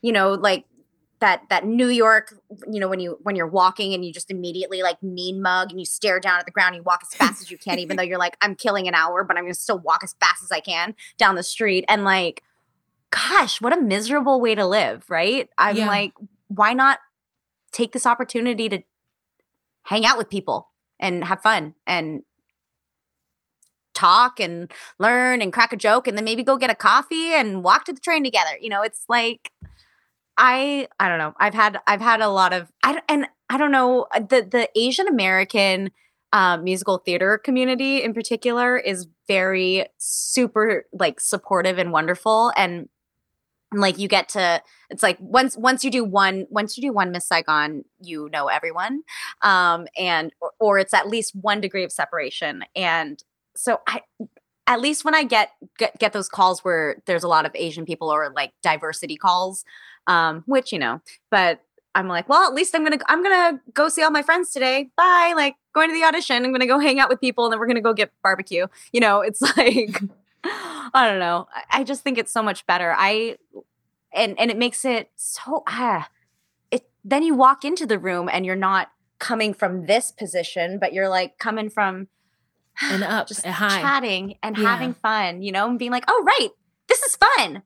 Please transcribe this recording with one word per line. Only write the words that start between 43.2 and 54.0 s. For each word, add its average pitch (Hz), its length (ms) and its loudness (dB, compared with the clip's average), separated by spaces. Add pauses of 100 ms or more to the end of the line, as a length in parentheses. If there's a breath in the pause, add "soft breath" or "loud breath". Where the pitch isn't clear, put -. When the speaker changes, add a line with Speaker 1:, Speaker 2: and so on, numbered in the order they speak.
Speaker 1:
like, 196 260 0
you 202 80 -6
get 190 220 0
to, 175 340 0 (260 soft breath)
it's - 140 -6
like, 185 160 2
once, 240 380 0
once 254 260 0
you 262 80 -2
do 240 140 0
one, 190 440 0
once 208 280 -4
you 247 40 -10
do 269 120 -4
one 185 180 0
Miss 175 160 -8
Saigon, 151 560 -2 (160)
you 156 320 -12
know 147 160 -2
everyone. 175 560 -4 (380 loud breath)
Um, 180 440 2 (120)
and, 165 340 -2 (100)
or, 170 180 -8
or 202 200 4
it's 190 140 -2
at 190 160 2
least 220 260 -4
one 202 260 -2
degree 190 220 -4
of 170 80 -8
separation. 147 720 -6 (120)
And 165 460 -4 (340)
so - 300 -2
I, 233 160 -4 (640)